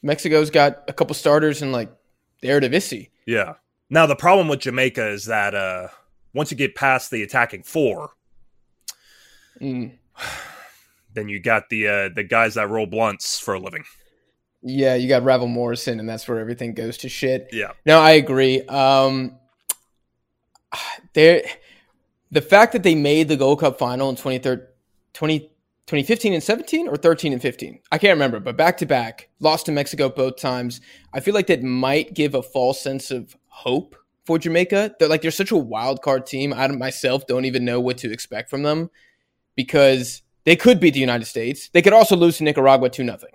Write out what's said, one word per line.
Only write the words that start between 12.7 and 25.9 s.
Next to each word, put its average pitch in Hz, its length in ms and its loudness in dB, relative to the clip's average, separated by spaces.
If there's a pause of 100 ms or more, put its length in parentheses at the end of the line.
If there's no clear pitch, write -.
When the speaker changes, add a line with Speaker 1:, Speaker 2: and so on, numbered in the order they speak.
Speaker 2:
blunts 104 540 -4
for 107 160 -6
a 92 40 -6
living. 90 260 -14 (760)
Speaker 1:
Yeah, 131 340 0
you 127 120 -2
got 127 160 2
Ravel 127 240 2
Morrison, 120 520 -6
and 110 80 -10
that's 110 200 -12
where 117 120 -4
everything 117 360 -10
goes 117 240 -10
to 131 100 -14
shit. 131 420 -4
Speaker 2:
Yeah. 104 200 -8 (160)
Speaker 1:
No, 160 120 10
I 160 120 8
agree. 131 560 4
Um, 135 680 2 (1300)
<sighs> - 420 -14
there, 160 300 6 (880)
the 147 100 0
fact 214 320 6
that 214 100 -2
they 175 120 6
made 151 320 2
the 151 100 0
Gold 139 220 2
Cup 139 200 0
final 127 300 -2
in 127 60 -6
twenty 127 240 -6
thirteen, 127 280 -4 (460)
twenty, 156 380 -4 (340)
twenty 143 180 -4